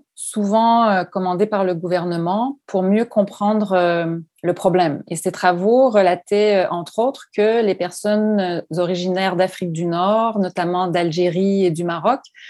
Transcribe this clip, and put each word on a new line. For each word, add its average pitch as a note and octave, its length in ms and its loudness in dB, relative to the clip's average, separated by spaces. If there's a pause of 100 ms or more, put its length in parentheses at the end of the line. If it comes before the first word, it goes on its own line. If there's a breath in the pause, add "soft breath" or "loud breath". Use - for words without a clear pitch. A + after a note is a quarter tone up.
(160)
souvent, A3 720 2
euh, F#3 160 2
commandées F#3 400 -2
par G#3 180 0
le F3+ 100 0
gouvernement, F3 920 -2
pour F#3+ 180 -2
mieux G#3 220 2
comprendre, G#3 640 -2
euh, E3+ 460 0 (240)
le E3+ 120 0
problème. F3 540 0
Et E3+ 80 -8
ces F3+ 160 -4
travaux G3+ 580 2
relataient, G3+ 760 2
euh, - 60 -4
entre E3+ 280 -6
autres, C4+ 340 -4
que A3+ 300 2
les G3 100 2
personnes, G#3 680 0
euh, F3 200 -2 (200)
originaires F3+ 560 -2
d'Afrique F#3 340 -2
du E3 140 -4
Nord, G3+ 540 0
notamment F3+ 480 -2
d'Algérie F3 800 0
et F3 60 2
du E3+ 140 -4
Maroc, E3+ 340 -2 (300 loud breath)